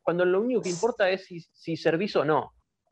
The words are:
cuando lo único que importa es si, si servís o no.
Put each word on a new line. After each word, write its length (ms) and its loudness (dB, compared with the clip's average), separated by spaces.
cuando 220 2
lo 160 2
único 220 0
que 60 -4
importa 400 0
es 180 -2
si, 140 -14
si 360 -10
servís 400 0
o 80 2
no. 280 0